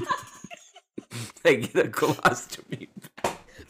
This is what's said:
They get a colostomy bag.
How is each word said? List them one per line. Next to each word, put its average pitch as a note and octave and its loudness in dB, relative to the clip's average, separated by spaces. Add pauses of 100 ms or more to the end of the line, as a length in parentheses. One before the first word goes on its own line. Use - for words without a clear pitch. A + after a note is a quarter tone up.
(1400)
They D#3+ 8
get A#2+ -2
a F3 4
colostomy - 0 (340)
bag. - -2 (380)